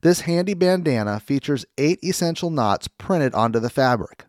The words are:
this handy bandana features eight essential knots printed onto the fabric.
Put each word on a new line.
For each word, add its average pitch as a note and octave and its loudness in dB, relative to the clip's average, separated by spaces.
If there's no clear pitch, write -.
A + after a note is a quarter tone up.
this E3+ 4
handy F3 -2
bandana D#3 0
features C#3 -2
eight D3+ 2
essential E3+ -2
knots A2+ 0
printed D3+ -2
onto A2+ 2
the A#2 -2
fabric. B2 0